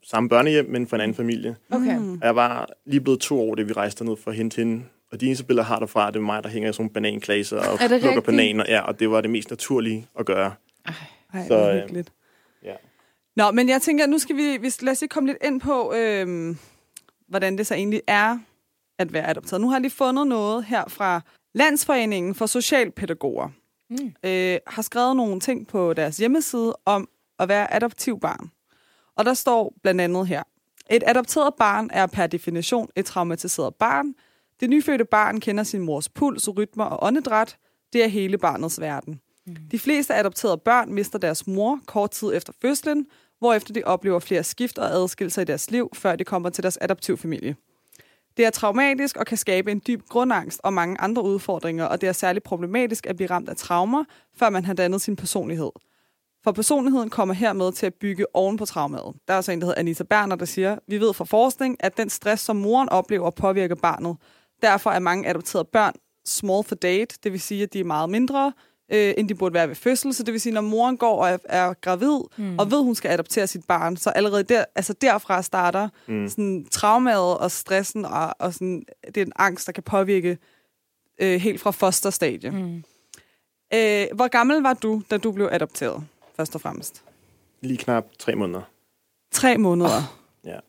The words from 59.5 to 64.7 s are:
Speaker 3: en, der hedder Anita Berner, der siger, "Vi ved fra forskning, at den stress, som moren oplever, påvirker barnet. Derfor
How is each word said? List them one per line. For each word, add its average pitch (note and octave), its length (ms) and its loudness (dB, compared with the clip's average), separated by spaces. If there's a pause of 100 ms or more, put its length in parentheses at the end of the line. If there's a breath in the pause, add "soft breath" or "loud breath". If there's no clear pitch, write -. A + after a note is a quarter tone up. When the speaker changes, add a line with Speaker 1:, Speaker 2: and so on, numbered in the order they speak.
Speaker 3:
en, E3+ 80 -4
der F3 60 -4
hedder F3 140 0
Anita E3 240 -2
Berner, G3+ 320 2
der F3 80 -4
siger, F#3+ 420 -2
"Vi G3+ 140 -2
ved G#3+ 140 2
fra E3 100 -6
forskning, B3 560 2
at F#3+ 160 -2
den A3 140 -2
stress, G#3+ 320 -2
som G#3+ 140 -2
moren A3 320 2
oplever, F#3 420 0
påvirker F#3+ 440 0
barnet. E3+ 420 -2 (460 soft breath)
Derfor G3+ 280 4